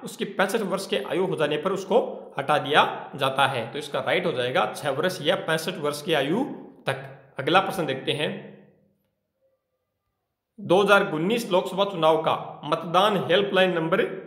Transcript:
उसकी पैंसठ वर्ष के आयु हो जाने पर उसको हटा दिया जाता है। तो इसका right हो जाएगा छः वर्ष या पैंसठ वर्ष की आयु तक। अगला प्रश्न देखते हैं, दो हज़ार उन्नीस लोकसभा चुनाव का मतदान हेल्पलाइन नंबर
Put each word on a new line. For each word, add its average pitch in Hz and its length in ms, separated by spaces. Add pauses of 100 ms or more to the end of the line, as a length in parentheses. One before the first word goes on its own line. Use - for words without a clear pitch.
उसकी 226 240
पैंसठ 202 360
वर्ष 185 240
के 202 160
आयु 175 220
हो 165 100
जाने 147 220
पर 190 140
उसको 196 280 (380)
हटा 147 200
दिया 143 260 (320)
जाता 135 320
है। 123 240
तो 143 80
इसका 147 220
right 175 240
हो 170 60
जाएगा 127 420
छः - 180
वर्ष 147 300
या 165 160
पैंसठ 165 400
वर्ष 147 240
की 165 120
आयु 151 300 (440)
तक। 135 160 (360)
अगला 151 200
प्रश्न 190 260
देखते 135 260
हैं, 151 180 (2250)
दो 185 240
हज़ार 190 300
उन्नीस 190 380
लोकसभा 185 340
चुनाव 165 380
का - 420
मतदान 180 600
हेल्पलाइन 185 480
नंबर 170 280 (260)